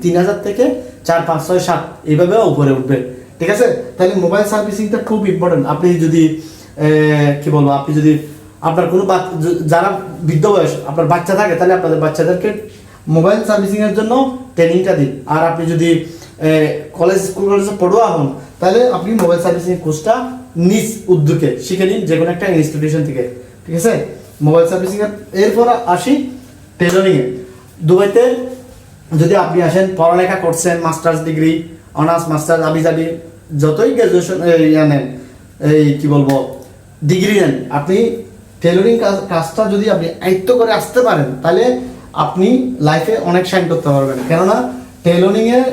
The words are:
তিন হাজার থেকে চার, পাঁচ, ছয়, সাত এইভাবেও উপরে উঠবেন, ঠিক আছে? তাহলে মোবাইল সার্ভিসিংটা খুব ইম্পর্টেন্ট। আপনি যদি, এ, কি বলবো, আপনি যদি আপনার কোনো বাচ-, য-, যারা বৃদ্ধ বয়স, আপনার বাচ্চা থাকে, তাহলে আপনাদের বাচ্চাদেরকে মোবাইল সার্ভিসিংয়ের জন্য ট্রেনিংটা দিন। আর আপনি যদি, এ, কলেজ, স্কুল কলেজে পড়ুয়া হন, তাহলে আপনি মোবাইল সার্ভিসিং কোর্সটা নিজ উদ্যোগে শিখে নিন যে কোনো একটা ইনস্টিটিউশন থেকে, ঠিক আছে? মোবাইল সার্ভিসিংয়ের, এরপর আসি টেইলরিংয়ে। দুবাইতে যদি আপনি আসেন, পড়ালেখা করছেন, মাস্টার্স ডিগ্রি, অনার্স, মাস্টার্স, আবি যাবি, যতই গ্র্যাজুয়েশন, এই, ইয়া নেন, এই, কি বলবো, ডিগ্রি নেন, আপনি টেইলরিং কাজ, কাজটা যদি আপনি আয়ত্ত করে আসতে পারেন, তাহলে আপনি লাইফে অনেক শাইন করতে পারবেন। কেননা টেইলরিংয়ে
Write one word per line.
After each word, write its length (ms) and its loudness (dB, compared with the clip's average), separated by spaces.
তিন 140 0
হাজার 260 -2
থেকে 320 0
চার, 220 0
পাঁচ, 200 -2
ছয়, 120 2
সাত 220 -2
এইভাবেও 420 2
উপরে 260 2
উঠবেন, 300 -2
ঠিক 120 -2
আছে? 160 2
তাহলে 160 2
মোবাইল 300 2
সার্ভিসিংটা 540 -4
খুব 280 -4
ইম্পর্টেন্ট। 400 0
আপনি 280 0
যদি, 480 2
এ, 680 2
কি 60 -2
বলবো, 200 4
আপনি 240 -2
যদি 240 4
আপনার 260 0
কোনো 180 2
বাচ-, 400 -2
য-, 220 -2
যারা 340 0
বৃদ্ধ 240 0
বয়স, 240 2
আপনার 200 -2
বাচ্চা 280 0
থাকে, 200 0
তাহলে 200 2
আপনাদের 260 0
বাচ্চাদেরকে 680 -2
মোবাইল 360 2
সার্ভিসিংয়ের 500 0
জন্য 440 0
ট্রেনিংটা 380 2
দিন। 340 -2
আর 180 0
আপনি 220 -2
যদি, 380 0
এ, 380 2
কলেজ, 260 2
স্কুল 300 -4
কলেজে 300 0
পড়ুয়া 280 2
হন, 280 -2
তাহলে 280 2
আপনি 260 -2
মোবাইল 260 2
সার্ভিসিং 360 -2
কোর্সটা 540 -2
নিজ 420 0
উদ্যোগে 520 2
শিখে 260 -2
নিন 200 -2
যে 100 0
কোনো 140 0
একটা 160 -4
ইনস্টিটিউশন 580 0
থেকে, 240 -4
ঠিক 100 -6
আছে? 300 0
মোবাইল 260 4
সার্ভিসিংয়ের, 760 -4
এরপর 240 2
আসি 440 0
টেইলরিংয়ে। 640 0
দুবাইতে 520 2
যদি 180 4
আপনি 260 0
আসেন, 340 2
পড়ালেখা 400 2
করছেন, 440 -2
মাস্টার্স 400 -2
ডিগ্রি, 480 -2
অনার্স, 340 0
মাস্টার্স, 340 0
আবি 180 0
যাবি, 240 0
যতই 320 2
গ্র্যাজুয়েশন, 520 0
এই, 300 4
ইয়া 120 4
নেন, 320 0
এই, 240 4
কি 140 -2
বলবো, 520 0
ডিগ্রি 360 2
নেন, 300 0
আপনি 400 0
টেইলরিং 380 2
কাজ, 160 0
কাজটা 420 -2
যদি 200 0
আপনি 180 -2
আয়ত্ত 320 0
করে 200 2
আসতে 280 -2
পারেন, 240 2
তাহলে 380 2
আপনি 680 0
লাইফে 360 0
অনেক 300 0
শাইন 220 -2
করতে 200 -2
পারবেন। 300 0
কেননা 440 0
টেইলরিংয়ে 580 2